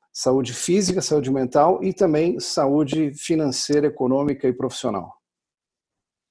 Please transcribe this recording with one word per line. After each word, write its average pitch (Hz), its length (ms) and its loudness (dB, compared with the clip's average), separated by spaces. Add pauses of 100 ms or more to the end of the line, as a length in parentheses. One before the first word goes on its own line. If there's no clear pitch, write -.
(140)
saúde 127 400 0
física, 185 480 0
saúde 135 300 0
mental 143 520 2
e 190 80 0
também 170 480 2
saúde 147 760 0
financeira, 147 720 0
econômica 139 600 0
e 123 60 2
profissional? 120 580 -6 (1200)